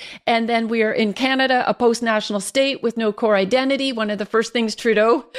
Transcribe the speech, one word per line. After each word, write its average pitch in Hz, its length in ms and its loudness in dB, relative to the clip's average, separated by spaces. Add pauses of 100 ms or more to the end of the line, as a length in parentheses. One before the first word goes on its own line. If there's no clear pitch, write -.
(280)
And 226 220 0
then 226 180 0
we 226 160 0
are 214 80 0
in 208 220 0
Canada, 262 520 0
a 208 80 0
post-national 226 680 0
state 269 420 -2
with 233 140 -2
no 220 160 0
core 214 240 2
identity. 262 560 0
One 220 160 -4
of 208 80 -4
the 208 80 -4
first 226 260 0
things 226 240 -2
Trudeau 226 500 2 (140)